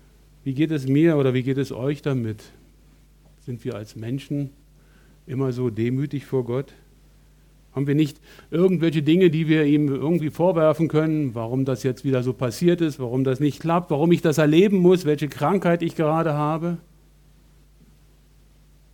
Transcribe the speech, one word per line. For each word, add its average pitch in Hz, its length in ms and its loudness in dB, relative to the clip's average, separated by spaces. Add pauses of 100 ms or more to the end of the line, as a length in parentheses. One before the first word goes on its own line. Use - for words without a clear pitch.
(420)
wie 135 120 -6
geht 151 160 0
es 139 180 -4
mir 151 300 4
oder 131 160 2
wie 127 80 0
geht 131 160 -2
es 135 120 -2
euch 139 300 -6
damit? 117 440 -6 (1000)
Sind 120 200 -12
wir 120 100 -8
als 107 200 -14
Menschen 135 560 -8 (760)
immer 131 260 -4
so 123 160 -4
demütig 127 560 -4
vor 131 200 -2
Gott? 123 280 -6 (1000)
Haben 139 140 -4
wir 143 80 0
nicht 151 260 0 (300)
irgendwelche 165 520 0
Dinge, 170 280 4
die 156 160 -2
wir 156 180 2
ihm 147 240 2
irgendwie 143 420 -2
vorwerfen 160 580 2
können, 151 460 0
warum 117 300 -2
das 127 200 -4
jetzt 127 200 -4
wieder 131 200 0
so 127 80 -2
passiert 170 480 0
ist, 160 180 -2
warum 127 240 -2
das 131 160 0
nicht 147 220 -2
klappt, 170 300 -2
warum 160 200 2
ich 170 100 4
das 160 180 2
erleben 165 400 4
muss, 180 260 4
welche 147 240 0
Krankheit 170 540 0
ich 165 120 -4
gerade 160 380 0
habe? 160 460 -4 (2250)